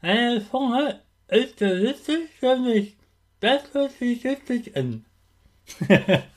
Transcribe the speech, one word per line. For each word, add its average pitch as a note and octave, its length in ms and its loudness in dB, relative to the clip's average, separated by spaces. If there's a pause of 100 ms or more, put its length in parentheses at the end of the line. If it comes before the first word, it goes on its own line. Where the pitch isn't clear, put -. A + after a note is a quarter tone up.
Meine A3 480 0
Zunge C4 500 -2 (280)
ist B3 300 0
sehr F#3+ 240 0
wichtig D4 460 -2 (100)
für B3+ 180 2
mich. A3+ 400 0 (440)
Das C#4 320 0
hört C#4 200 -2
sich A#3+ 320 -4
lustig B3+ 520 -6
an. B2 280 -6 (840)
<laughs> - 480 2